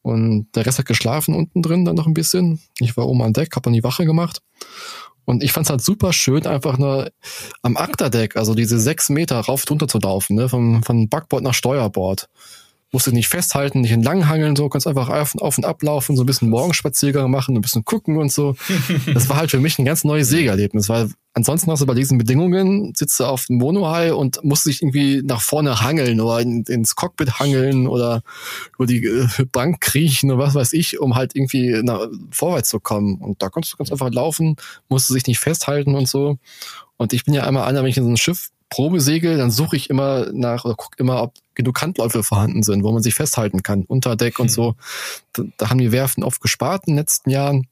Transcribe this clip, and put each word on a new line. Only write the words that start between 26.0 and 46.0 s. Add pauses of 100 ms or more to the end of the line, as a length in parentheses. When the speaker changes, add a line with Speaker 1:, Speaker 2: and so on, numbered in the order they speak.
Speaker 1:
oder
in,
ins
Cockpit
hangeln
oder (540)
über
die,
äh, (240)
Bank
kriechen
oder
was
weiß
ich,
um
halt
irgendwie
nach, (220)
vorwärts
zu
kommen.
Und
da
konntest
du
ganz
einfach
laufen, (340)
musst
du
dich
nicht
festhalten
und
so. (640)
Und
ich
bin
ja
einmal
einer,
wenn
ich
in
so
ein
Schiff (180)
Probe
segel,
dann
suche
ich
immer
nach
oder
guck
immer,
ob (200)
genug
Handläufe
vorhanden
sind,
wo
man
sich
festhalten
kann,
unter
Deck
und
Speaker 2:
Hm.
Speaker 1:
so. (600)
Da, (160)
da
haben
die
Werften